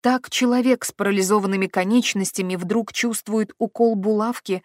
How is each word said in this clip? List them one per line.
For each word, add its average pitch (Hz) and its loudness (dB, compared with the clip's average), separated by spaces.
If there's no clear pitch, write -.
Так 254 0
человек 247 2
с - -8
парализованными 196 0
конечностями 190 0
вдруг 214 -2
чувствует 220 -2
укол 226 0
булавки 208 -2